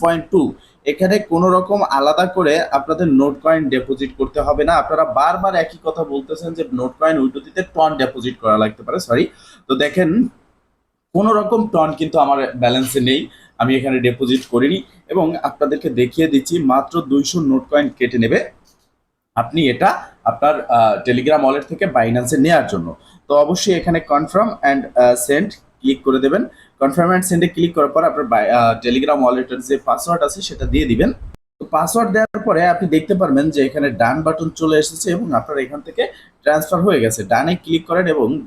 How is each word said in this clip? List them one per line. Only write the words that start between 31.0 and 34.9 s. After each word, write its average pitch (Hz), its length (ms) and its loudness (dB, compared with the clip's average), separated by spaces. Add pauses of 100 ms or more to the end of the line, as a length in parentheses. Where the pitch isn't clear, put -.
তো - 60 -12
পাসওয়ার্ড 170 460 0
দেওয়ার 214 360 -2
পরে 165 140 2 (120)
আপনি 180 140 -2
দেখতে 156 280 0
পারবেন 156 340 2
যে 143 160 0
এখানে 143 260 -2
ডান 117 300 0
বাটন 160 280 -2
চলে 156 280 0
এসেছে 156 340 -2